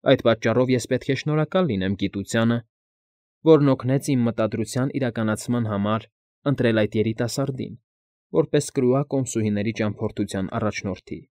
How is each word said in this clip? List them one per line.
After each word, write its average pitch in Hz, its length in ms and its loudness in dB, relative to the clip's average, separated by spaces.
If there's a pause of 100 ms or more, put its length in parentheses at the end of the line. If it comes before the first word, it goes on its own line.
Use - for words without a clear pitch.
Այդ 135 180 4
պատճառով 120 520 2
ես 123 120 -2
պետք - 240 -4
է 135 80 0
շնորհակալ 156 500 0
լինեմ 98 300 -2
գիտությանը, 113 600 0 (880)
որն 147 280 6
օգնեց 135 360 -2
իմ 131 140 2
մտադրության 113 680 -2
իրականացման 117 760 -2
համար 104 400 -2 (380)
ընտրել 117 380 2
այդ 107 140 -2
երիտասարդին, 117 800 -2 (580)
որպես 151 360 0
կրուա 127 340 2
կոմսուհիների 110 720 -2
ճամփորդության 104 760 -4
առաջնորդի։ 101 680 -6 (200)